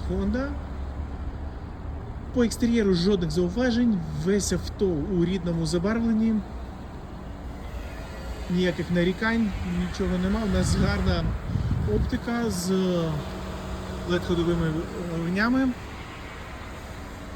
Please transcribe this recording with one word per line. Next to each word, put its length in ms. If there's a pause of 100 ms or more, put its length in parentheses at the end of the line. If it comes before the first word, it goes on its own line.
(100)
Honda. 380 (1900)
По 80
екстер'єру 520
жодних 360
зауважень, 680 (240)
весь 280
авто 340
у 380
рідному 420
забарвленні. 680 (2250)
Ніяких 400
нарікань, 600 (300)
нічого 420
нема. 180 (100)
У 80
нас 180
гарна 480 (720)
оптика 540
з 200 (1400)
лед-ходовими 560 (520)
вогнями. 500 (1700)